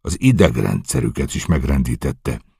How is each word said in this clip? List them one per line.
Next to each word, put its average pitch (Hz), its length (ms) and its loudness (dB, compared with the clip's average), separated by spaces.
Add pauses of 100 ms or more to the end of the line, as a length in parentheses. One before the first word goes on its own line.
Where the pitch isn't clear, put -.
az - 200 -6
idegrendszerüket 90 1120 2
is - 120 -6
megrendítette 65 920 -2 (200)